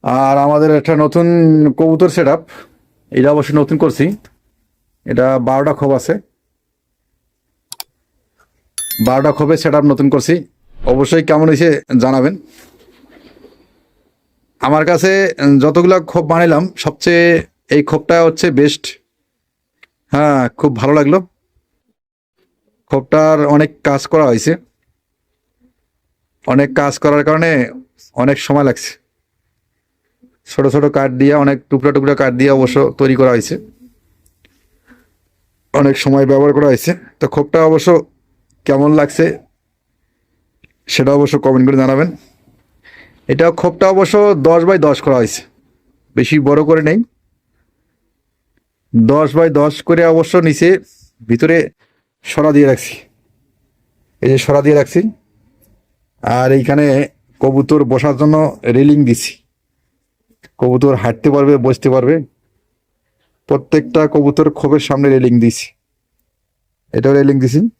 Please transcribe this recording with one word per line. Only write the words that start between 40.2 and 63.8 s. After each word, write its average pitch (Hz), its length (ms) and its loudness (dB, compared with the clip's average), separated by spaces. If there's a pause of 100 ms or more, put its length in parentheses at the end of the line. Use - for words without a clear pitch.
সেটা 135 300 0
অবশ্য 143 160 0 (100)
কমেন্ট 131 240 2
করে 139 140 2
জানাবেন। 135 260 0 (1200)
এটা 143 140 0 (140)
খোপটা 180 340 -2
অবশ্য 190 200 0 (340)
দশ 170 200 4
by 190 100 2 (100)
দশ 139 160 0
করা 135 160 2
হয়েছে, 110 200 -4 (760)
বেশি 127 200 -2 (120)
বড় 147 200 2
করে 160 200 2
নেই, 180 100 0 (2250)
দশ 151 160 0 (100)
by 165 100 2 (120)
দশ 147 140 0 (140)
করে 170 140 2 (100)
অবশ্য 165 220 0 (140)
নিচে 156 200 0 (600)
ভিতরে 160 260 0 (760)
সরা 151 240 0
দিয়ে 143 140 6
রাখছি, - 240 -4 (1300)
এই 123 100 0
যে 135 140 2
সরা 143 200 2
দিয়ে 151 140 4
রাখছি। 156 200 -2 (1200)
আর 127 260 -2 (100)
এইখানে 139 260 0 (560)
কবুতর 135 400 0 (120)
বসার 135 280 -2
জন্য 151 160 2 (400)
রেলিং 147 220 4 (100)
দিছি, - 240 -4 (1300)
কবুতর 127 320 2 (100)
হাঁটতে 120 320 -4
পারবে, 143 200 2 (120)
বসতে 131 280 -2
পারবে। 131 200 0 (1300)
প্রত্যেকটা 147 540 -2 (120)